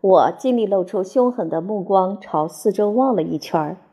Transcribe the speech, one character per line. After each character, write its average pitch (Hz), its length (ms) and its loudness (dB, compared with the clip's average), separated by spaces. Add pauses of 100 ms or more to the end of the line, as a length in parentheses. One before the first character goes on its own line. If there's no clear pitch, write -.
我 165 300 6
尽 247 260 -2
力 226 80 0
露 190 200 0
出 185 180 -4
凶 247 300 0
狠 220 160 -6
的 160 120 -4
目 196 220 -6
光， 190 380 0
朝 156 260 -4
四 185 240 -2
周 208 200 0
望 247 260 0
了 160 80 0
一 165 120 -6
圈 160 240 -4
儿 151 180 -6 (140)